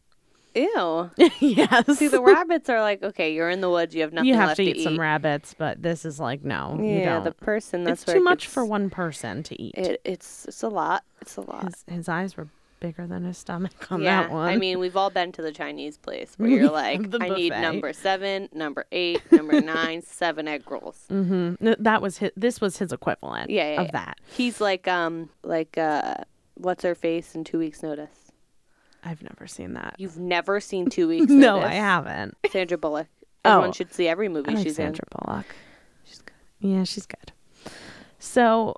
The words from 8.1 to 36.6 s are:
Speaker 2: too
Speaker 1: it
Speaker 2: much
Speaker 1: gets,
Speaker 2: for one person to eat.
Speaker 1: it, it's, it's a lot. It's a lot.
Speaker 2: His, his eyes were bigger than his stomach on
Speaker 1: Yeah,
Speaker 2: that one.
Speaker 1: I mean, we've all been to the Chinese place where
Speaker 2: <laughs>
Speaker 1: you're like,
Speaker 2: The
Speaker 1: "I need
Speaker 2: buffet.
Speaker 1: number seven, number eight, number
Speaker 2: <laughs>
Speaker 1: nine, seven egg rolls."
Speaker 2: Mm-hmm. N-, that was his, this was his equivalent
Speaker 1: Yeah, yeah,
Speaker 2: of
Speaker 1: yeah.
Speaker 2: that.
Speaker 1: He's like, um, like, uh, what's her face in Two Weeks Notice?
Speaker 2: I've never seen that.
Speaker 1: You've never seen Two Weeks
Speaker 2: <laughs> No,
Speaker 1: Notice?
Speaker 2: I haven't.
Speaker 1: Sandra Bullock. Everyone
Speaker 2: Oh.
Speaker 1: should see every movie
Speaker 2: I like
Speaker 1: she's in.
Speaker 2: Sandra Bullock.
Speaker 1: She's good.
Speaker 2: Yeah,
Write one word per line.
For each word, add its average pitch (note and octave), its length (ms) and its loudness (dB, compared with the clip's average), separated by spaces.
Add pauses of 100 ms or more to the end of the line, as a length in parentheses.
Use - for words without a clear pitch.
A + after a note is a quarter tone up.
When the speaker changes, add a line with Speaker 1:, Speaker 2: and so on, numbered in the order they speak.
Speaker 2:
too F#4+ 60 8
Speaker 1:
it F4+ 40 6
Speaker 2:
much - 200 4
Speaker 1:
gets, - 80 -14
Speaker 2:
for B3+ 120 0
one G3+ 240 -2
person D3+ 540 -6
to - 180 -12
eat. - 160 -12
Speaker 1:
it, - 260 -4
it's, - 440 -10
it's - 160 -10
a A3+ 40 -2
lot. F3 360 -2 (180)
It's - 160 -16
a G3+ 40 -12
lot. - 240 -10
Speaker 2:
His, F3 220 -12
his F3 220 -8
eyes F3 260 -4
were D#3 120 -12 (320)
bigger F3 260 -10
than F3 200 -8
his F3+ 120 -8
stomach - 540 -8
on F#3 100 -2
Speaker 1:
Yeah, F#3 220 4
Speaker 2:
that E3+ 80 -4
one. D#3+ 180 -2
Speaker 1:
I F#3+ 80 2
mean, F#3 220 0
we've F3+ 180 -2
all G3 140 2
been F3+ 220 -2
to - 100 -12
the D#3 80 -4
Chinese D3 460 -10
place - 400 -12
where A3+ 120 2
Speaker 2:
<laughs> C4 80 6
Speaker 1:
you're G#3+ 140 6
like, D#3 400 -2
Speaker 2:
The A#3 100 -4
Speaker 1:
"I F3+ 80 -4
need F3+ 200 0
Speaker 2:
buffet. A2+ 120 -2
Speaker 1:
number D#3+ 320 -4
seven, G3 580 -4
number D3+ 400 -6
eight, E3+ 300 -2 (100)
number D4+ 300 6
Speaker 2:
<laughs> - 0 -
Speaker 1:
nine, D#3+ 400 -2
seven D#3 460 -4
egg D3 220 -8
rolls." - 420 -12
Speaker 2:
Mm-hmm. F#3 560 0
N-, A3+ 120 6
that A3 220 2
was G3 160 -6
his, G3+ 180 -2
this A#3 240 -2
was G3+ 180 -2
his F#3 140 -4
equivalent A#1+ 600 -6
Speaker 1:
Yeah, D#3 240 0
yeah, D3+ 60 0
Speaker 2:
of F3+ 60 0
Speaker 1:
yeah. D3+ 60 -8
Speaker 2:
that. - 240 -6 (180)
Speaker 1:
He's B3 240 -4
like, G3 280 0
um, E3 420 -2 (140)
like, E3 340 -4
uh, D#3 380 0 (400)
what's F3+ 280 -4
her F3 120 0
face E3 400 -4
in D#3+ 80 -8
Two E3 160 -4
Weeks D#3+ 240 -6
Notice? D3+ 360 -10 (840)
Speaker 2:
I've E3 200 -10
never - 240 -18
seen - 260 -12
that. - 240 -10
Speaker 1:
You've F3 200 -12
never F3+ 420 0
seen F#3 300 -2
Two E3+ 180 2
Weeks E3 200 4
Speaker 2:
<laughs> - 40 6
No, C4+ 240 10
Speaker 1:
Notice? - 140 0
Speaker 2:
I - 60 -4
haven't. F3+ 640 -2 (140)
Speaker 1:
Sandra F3+ 260 -2
Bullock. D#3 300 -4 (380)
Everyone F#3 240 8
Speaker 2:
Oh. - 20 -6
Speaker 1:
should F#3 220 -8
see F3 140 0
every F#3 220 0
movie D#3 200 -4
Speaker 2:
I A3 60 0
like G#3 80 0
Speaker 1:
she's D#3 160 -2
in. D#3 80 -2
Speaker 2:
Sandra - 240 -8
Bullock. - 340 -8 (580)
Speaker 1:
She's - 180 -20
good. - 120 -20 (260)
Speaker 2:
Yeah, F#3+ 240 2